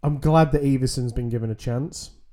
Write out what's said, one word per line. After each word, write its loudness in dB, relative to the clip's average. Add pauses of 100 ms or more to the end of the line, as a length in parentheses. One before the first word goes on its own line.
I'm 0
glad 4
that 0
Everson's 0
been -2
given -2
a -2
chance -6 (200)